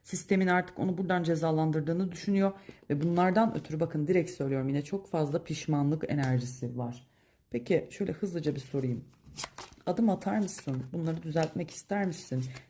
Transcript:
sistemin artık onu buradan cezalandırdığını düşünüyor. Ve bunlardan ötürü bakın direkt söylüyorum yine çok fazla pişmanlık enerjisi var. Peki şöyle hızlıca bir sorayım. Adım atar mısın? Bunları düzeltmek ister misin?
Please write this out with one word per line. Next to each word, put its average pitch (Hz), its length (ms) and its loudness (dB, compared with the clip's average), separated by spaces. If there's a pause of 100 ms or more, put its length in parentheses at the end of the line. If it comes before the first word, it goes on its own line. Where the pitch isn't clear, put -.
sistemin 190 440 2
artık 180 320 0
onu 185 180 0
buradan 180 260 2
cezalandırdığını 160 880 2
düşünüyor. 196 400 2 (380)
Ve 143 120 0
bunlardan 180 560 4
ötürü 156 220 -4
bakın 160 280 0
direkt 175 240 4
söylüyorum 135 380 -2
yine 143 120 0
çok 196 260 -6
fazla 156 360 0
pişmanlık 151 680 0
enerjisi 123 680 0
var. 120 300 -8 (460)
Peki 180 380 0
şöyle 185 200 -4
hızlıca 160 440 -2
bir 143 40 -6
sorayım. 131 460 -4 (800)
Adım 220 240 2
atar 196 280 0
mısın? 143 460 -2 (100)
Bunları 165 300 -2
düzeltmek 160 480 -2
ister 202 340 -2
misin? 131 380 -2 (260)